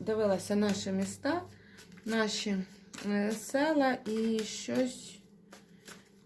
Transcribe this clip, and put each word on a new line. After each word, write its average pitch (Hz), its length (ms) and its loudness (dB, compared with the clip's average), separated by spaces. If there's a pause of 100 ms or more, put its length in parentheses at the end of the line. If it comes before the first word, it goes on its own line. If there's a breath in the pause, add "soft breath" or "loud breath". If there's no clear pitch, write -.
дивилася 208 560 2
наші 202 360 2
міста, 277 500 -2 (640 loud breath)
наші, 214 520 0 (500 loud breath)
е, 208 260 2
села, 277 600 2 (140)
і 220 320 2
щось - 800 -2 (1080 loud breath)